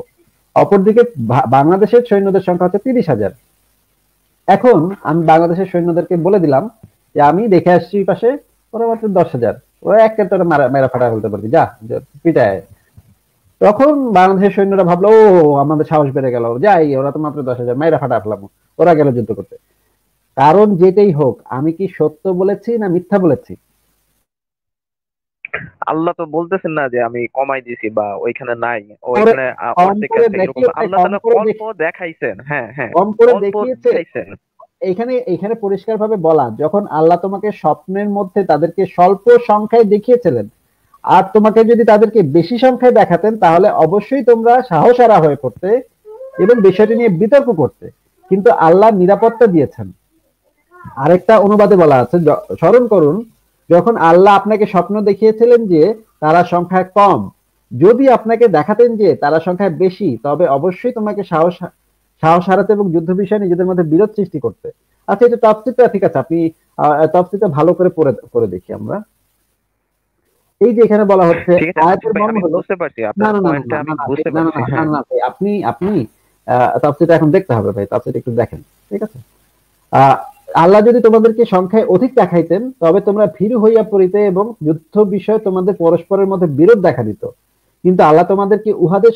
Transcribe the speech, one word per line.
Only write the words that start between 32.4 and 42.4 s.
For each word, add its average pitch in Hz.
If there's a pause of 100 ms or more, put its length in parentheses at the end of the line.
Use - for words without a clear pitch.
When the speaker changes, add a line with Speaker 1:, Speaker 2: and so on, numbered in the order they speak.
Speaker 2:
হ্যাঁ, 131
Speaker 1:
কম 196
করে 233
Speaker 2:
অল্প 202
Speaker 1:
দেখিয়েছে। 233
Speaker 2:
দেখাইছেন। 165 (480)
Speaker 1:
এখানে, 226
এখানে 196
পরিষ্কারভাবে 214
বলা, 160
"যখন 202
আল্লাহ 160
তোমাকে 202
স্বপ্নের 196
মধ্যে 202
তাদেরকে 170
স্বল্প 190 (100)
সংখ্যায় 214
দেখিয়েছিলেন, 202 (560)
আর 180 (100)
তোমাকে 220
যদি 220
তাদেরকে 214
বেশি 165